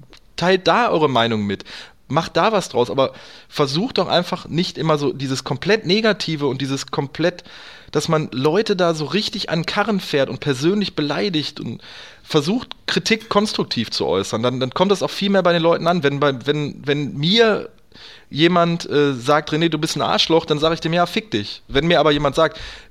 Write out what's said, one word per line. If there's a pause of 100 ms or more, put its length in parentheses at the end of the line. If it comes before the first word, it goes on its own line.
(360)
teilt
da
eure
Meinung
mit. (440)
Macht
da
was
draus,
aber (340)
versucht
doch
einfach
nicht
immer
so
dieses
komplett
Negative
und
dieses
komplett, (480)
dass
man
Leute
da
so
richtig
an
Karren
fährt
und
persönlich
beleidigt
und (420)
versucht, (180)
Kritik
konstruktiv
zu
äußern.
Dann,
dann
kommt
das
auch
viel
mehr
bei
den
Leuten
an.
Wenn,
bei, (100)
wenn,
wenn
mir (600)
jemand,
äh,
sagt,
"René,
du
bist
ein
Arschloch",
dann
sag
ich
dem,
"Ja,
fick
dich."
Wenn
mir
aber
jemand
sagt, (320)